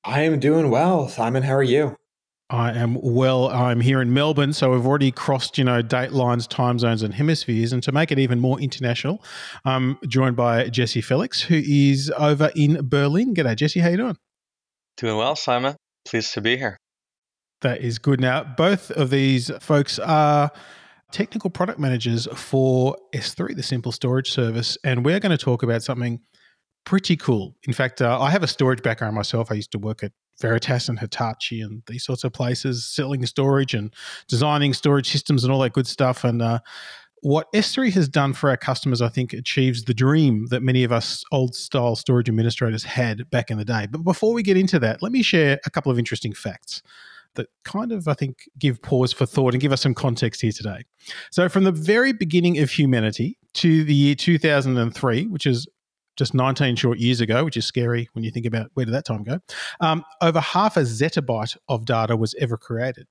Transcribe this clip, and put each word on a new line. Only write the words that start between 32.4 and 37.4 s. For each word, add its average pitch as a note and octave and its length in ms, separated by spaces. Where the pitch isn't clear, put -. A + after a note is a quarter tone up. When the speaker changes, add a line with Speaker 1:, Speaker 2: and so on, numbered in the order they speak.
Speaker 2:
selling C3+ 400
storage C#3 480
and G#2+ 220
designing C#3+ 460
storage C#3+ 360
systems C#3 340
and B2+ 60
all C3+ 100
that B2 120
good C3 140
stuff. B2+ 380
And, A#2 180
uh, A#2 160
what D3+ 320